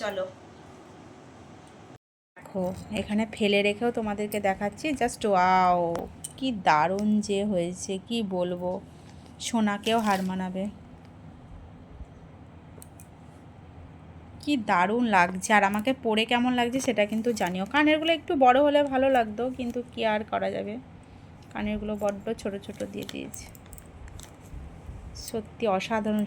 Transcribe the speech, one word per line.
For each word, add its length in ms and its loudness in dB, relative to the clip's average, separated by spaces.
চলো, 240 -4
দেখো 260 -8
এখানে 240 -2
ফেলে 320 2
রেখেও 220 0
তোমাদেরকে 400 -4
দেখাচ্ছি। 380 -4
just 300 -2
ওয়াও, 500 6
কি 100 -4
দারুণ 400 4
যে 120 0
হয়েছে, 420 -2
কি 100 -4
বলবো, 340 -2
সোনাকেও 580 0
হার 240 2
মানাবে। 340 -6
কি 100 0
দারুণ 340 4
লাগছে, 420 4
আর 120 6
আমাকে 220 0
পরে 260 2
কেমন 280 2
লাগছে 280 0
সেটা 240 2
কিন্তু 180 0
জানিও। 320 -2
কানেরগুলো 460 4
একটু 140 -4
বড় 220 10
হলে 140 6
ভালো 160 4
লাগতো, 260 0
কিন্তু 220 -6
কি 100 -8
আর 80 0
করা 240 -2
যাবে, 180 -6
কানেরগুলো 400 -4
বড্ড 220 -2
ছোট 120 -4
ছোট 140 -12
দিয়ে 180 -10
দিয়েছে। 340 -12
সত্যি 360 -6
অসাধারণ 500 -2